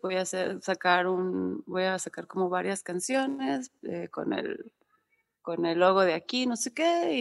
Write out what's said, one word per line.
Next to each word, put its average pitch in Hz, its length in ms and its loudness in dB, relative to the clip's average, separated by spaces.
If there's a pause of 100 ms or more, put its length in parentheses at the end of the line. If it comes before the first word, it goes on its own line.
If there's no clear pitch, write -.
voy 185 140 -2
a 185 40 2
hacer, 185 400 -4
sacar 180 460 2
un, 185 580 0
voy 185 180 -2
a 190 140 0
sacar - 300 -10
como 185 220 -2
varias 185 340 -2
canciones, 269 880 -2 (120)
eh, 170 260 -6
con - 240 -4
el, - 380 -6 (680)
con 170 240 -2
el 170 140 2
logo 185 220 8
de 180 140 6
aquí, 247 320 -2
no 240 100 0
sé 240 160 -6
qué, 339 480 2